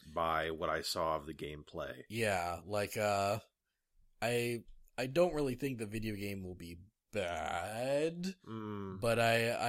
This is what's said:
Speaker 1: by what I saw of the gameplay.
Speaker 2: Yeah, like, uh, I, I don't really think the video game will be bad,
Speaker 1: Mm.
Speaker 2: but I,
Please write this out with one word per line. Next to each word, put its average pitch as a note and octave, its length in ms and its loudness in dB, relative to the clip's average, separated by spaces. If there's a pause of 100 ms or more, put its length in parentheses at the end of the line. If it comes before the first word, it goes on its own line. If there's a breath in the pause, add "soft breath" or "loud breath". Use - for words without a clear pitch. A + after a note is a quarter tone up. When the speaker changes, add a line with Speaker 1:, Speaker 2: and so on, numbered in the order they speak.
(100)
Speaker 1:
by D#2+ 400 2
what D#2+ 200 0
I D#2+ 100 2
saw D#2+ 360 0
of D2 100 -6
the D#2+ 80 -6
gameplay. D2+ 580 -8 (160)
Speaker 2:
Yeah, F#2 560 0
like, G#2 320 -2
uh, G2+ 440 2 (840)
I, A#2+ 380 2 (360)
I B2+ 120 0
don't E3+ 260 4
really C#3 220 0
think C3+ 200 -2
the A2 80 -4
video G#2+ 300 -2
game G2+ 280 -4
will F2+ 120 -8
be F2 240 -12 (340)
bad, A#2 1200 -2 (140)
Speaker 1:
Mm. G#2 520 -6
Speaker 2:
but A#2 180 4
I, A#2 340 6 (160)